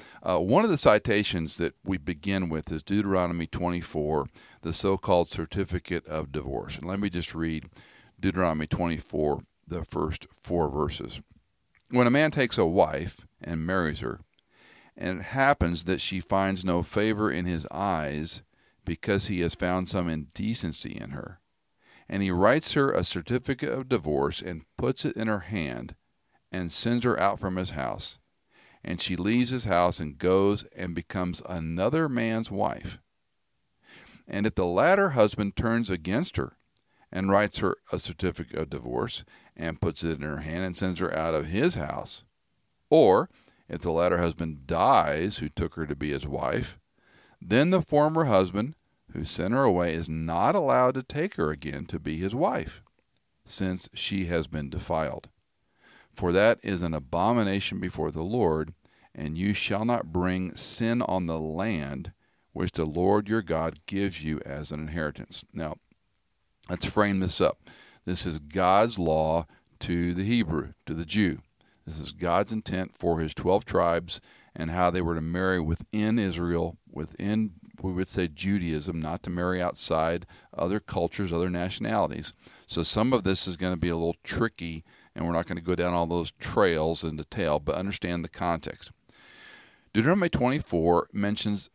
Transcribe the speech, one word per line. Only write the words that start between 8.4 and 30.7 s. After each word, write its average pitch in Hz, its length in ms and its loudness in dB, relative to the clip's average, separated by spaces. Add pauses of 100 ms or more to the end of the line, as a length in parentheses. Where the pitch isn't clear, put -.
twenty-four, 78 760 -2 (240)
the 85 180 -6
first 80 460 -4
four 85 380 0
verses. 71 520 -4 (680)
When 123 160 6
a 120 60 6
man 151 180 4
takes 131 280 0
a 98 80 6
wife 82 600 0 (140)
and 80 260 -4
marries 85 340 0
her, 58 200 -6 (760)
and 90 240 -4
it 95 40 -10
happens 95 600 2
that 92 160 0
she 92 200 -4
finds 95 440 0
no 87 200 2
favor 107 460 0
in 85 140 -2
his 85 280 -2
eyes 80 720 -2 (420)
because 95 420 0
he 92 140 -2
has 85 160 0
found 90 320 -2
some 87 200 -2
indecency 82 840 -4
in - 180 -10
her, - 300 -12 (680)
and 98 140 -2
he 95 80 2
writes 98 420 4
her 139 180 4
a - 140 2
certificate 127 680 -4
of 127 180 -4
divorce 76 520 0
and 85 240 -8 (120)
puts 127 280 -2
it - 120 -4
in 110 120 -2
her 107 120 0
hand 78 540 -6 (560)
and 90 220 -4
sends 120 320 0
her - 160 2
out 98 180 2
from 92 180 -4
his 92 140 -2
house. 62 480 -6 (640)
And 85 180 -6
she 92 160 -2
leaves 117 340 2
his 120 160 -4
house 87 340 4
and 73 160 -6
goes 98 480 4 (100)